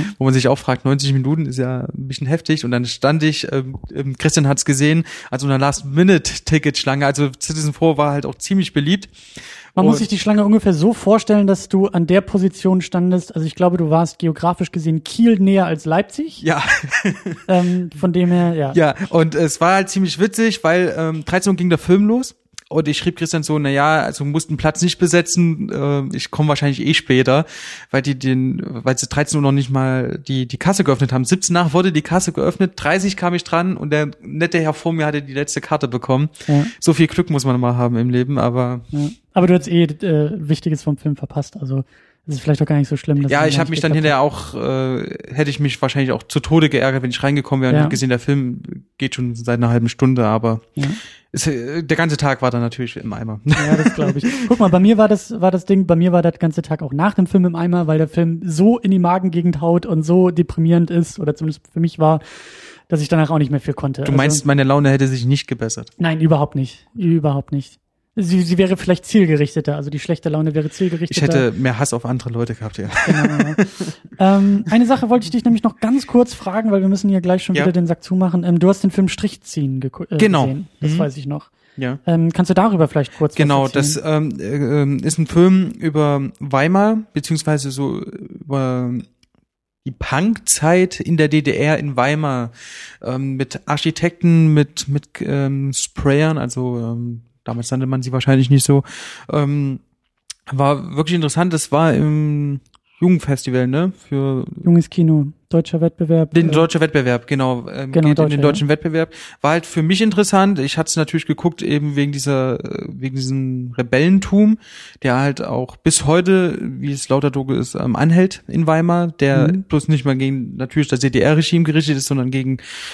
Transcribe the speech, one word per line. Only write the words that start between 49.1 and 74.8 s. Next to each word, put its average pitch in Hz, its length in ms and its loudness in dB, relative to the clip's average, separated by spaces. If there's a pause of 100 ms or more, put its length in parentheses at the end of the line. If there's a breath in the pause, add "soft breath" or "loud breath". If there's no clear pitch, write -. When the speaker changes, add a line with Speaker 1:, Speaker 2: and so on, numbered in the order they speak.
Speaker 1:
schon 123 200 -6
seit 117 240 -2
einer 120 100 2
halben 117 180 2
Stunde, 127 380 2
aber 113 340 0 (140)
Speaker 2:
Ja. 139 140 -4 (440 loud breath)
Speaker 1:
es, - 160 -4
äh, 143 360 -4
der 151 120 -2
ganze 160 220 0
Tag 139 240 0
war 127 100 2
dann 120 100 0
natürlich 117 360 -6
im 110 160 -8
Eimer. 110 320 -8
Speaker 2:
Ja, 151 320 2
das 156 180 0
glaub 143 220 -2
ich. 147 80 -4
Speaker 1:
<laughs> 254 240 -4
Speaker 2:
Guck 240 100 2
mal, 214 100 4
bei 180 100 4
mir 208 180 6
war 214 100 6
das, 214 320 -2
war 185 120 2
das 175 140 -2
Ding, 196 200 2
bei 170 100 2
mir 175 160 2
war 175 100 4
der 170 120 2
ganze 165 300 -2
Tag - 180 -6
auch 143 100 -8
nach 165 220 0
dem 185 140 2
Film 185 180 4
im 170 100 0
Eimer, 175 320 0
weil 156 120 2
der 156 100 0
Film 165 340 -2
so 190 340 2
in 214 140 0
die 190 80 4
Magengegend 175 640 0
haut 170 240 2
und 160 180 0
so 180 280 4
deprimierend 170 600 2
ist, 170 280 -2
oder 151 160 -2
zumindest 156 260 -6 (100)
für - 80 -6
mich 165 180 -2
war, 156 220 4 (720 loud breath)
dass 156 120 0
ich 147 60 -4
danach 156 220 2
auch 160 80 0
nicht 143 140 0
mehr 143 100 -2
viel 147 140 -4
konnte. 135 260 -4
Speaker 1:
Du 131 100 -4
Speaker 2:
Also 135 60 2
Speaker 1:
meinst, 143 280 2
meine 139 180 4
Laune 139 260 4
hätte 135 180 4
sich 127 180 -2
nicht 139 220 0
gebessert? 117 500 -8
Speaker 2:
Nein, 160 220 0
überhaupt 151 360 2
nicht. - 380 -6
Überhaupt 160 600 -2
nicht. - 260 -8 (400)
Sie, 185 220 0
sie 175 160 -2
wäre 185 200 2
vielleicht - 280 -2
zielgerichteter, 151 720 2
also 143 160 -8
die 147 80 -6
schlechte - 300 -4
Laune 156 260 -2
wäre 156 160 -4
zielgerichteter. 170 500 -4
Speaker 1:
Ich - 0 -
hätte 135 340 2
mehr 127 220 -2
Hass 139 160 -2
auf 120 100 -4
andere 123 280 -6
Leute 117 240 -4
gehabt, 110 240 -12
ja. 101 80 -6 (180)
Speaker 2:
Genau, 151 320 0
ja. 156 220 -2
Speaker 1:
<laughs> - 600 -6
Speaker 2:
Ähm, 196 520 4
eine 233 160 4